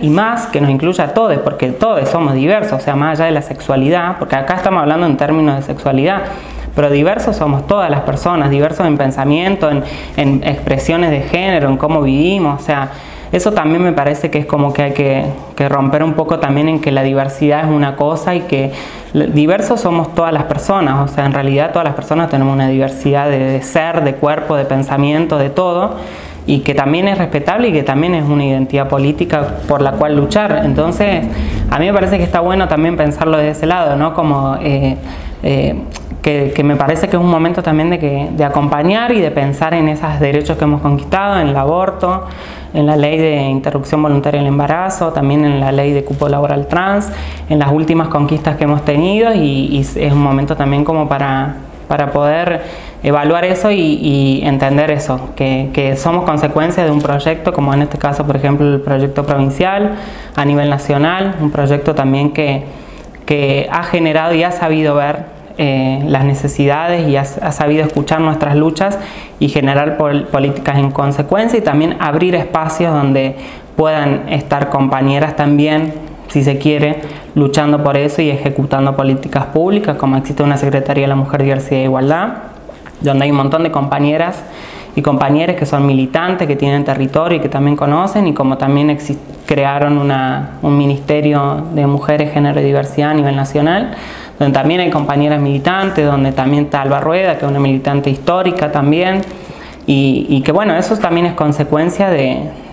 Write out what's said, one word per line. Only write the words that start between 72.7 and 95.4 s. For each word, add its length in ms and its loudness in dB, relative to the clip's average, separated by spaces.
donde 420 0
puedan 540 0
estar 400 -2
compañeras 640 0
también, 600 2
si 160 0
se 160 2
quiere, 420 0
luchando 500 2
por 140 2
eso 240 0
y 80 2
ejecutando 640 0
políticas 500 0
públicas, 520 0
como 200 0
existe 260 -2
una 140 2
Secretaría 480 0
de 20 0
la 80 0
Mujer, 260 0
Diversidad 400 0
e 40 0
Igualdad, 480 0
donde 240 2
hay 60 0
un 60 2
montón 260 0
de 80 -2
compañeras 720 0
y 60 0
compañeros 540 2
que 100 -2
son 220 0
militantes, 600 0
que 80 0
tienen 280 0
territorio 560 0
y 20 -2
que 80 -2
también 260 2
conocen, 520 0
y 80 0
como 240 0
también 300 2
exi-, 280 -4
crearon 500 2
una, 540 0
un 160 2
Ministerio 840 0
de 140 2
Mujeres, 440 0
Género 280 2
y 40 2
Diversidad 460 0
a 60 0
nivel 200 2
nacional, 600 0
donde 140 2
también 280 2
hay 100 0
compañeras 480 0
militantes, 680 0